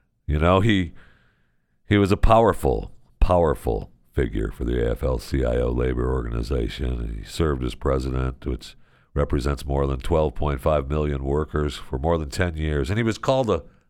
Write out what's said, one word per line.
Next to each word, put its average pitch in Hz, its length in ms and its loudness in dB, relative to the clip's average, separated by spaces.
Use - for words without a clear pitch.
You 73 120 0
know, 90 200 6
he, 95 340 2
he 104 100 4
was 98 140 4
a 101 60 4
powerful, 92 760 4
powerful 71 720 2
figure 52 380 -2
for - 120 -10
the 60 220 -2
A 58 60 -2
F 58 120 -4
L 64 140 0
C 65 260 -4
I 60 140 0
O 62 120 0
labor 62 440 -2
organization, 60 840 -4
and 55 200 -8
he 50 40 -12
served 71 400 -2
as 60 120 -6
president, 65 720 -2
which 62 300 -6
represents 71 520 -2
more 69 220 0
than 65 120 -2
twelve 78 360 0
point 71 260 -2
five 73 280 0
million 73 340 -2
workers 73 520 -2
for - 220 -8
more 82 200 0
than 76 120 -6
ten 87 260 -2
years. 76 340 -2
And 104 80 -2
he 117 60 0
was 110 140 0
called 131 320 2
a, 85 140 0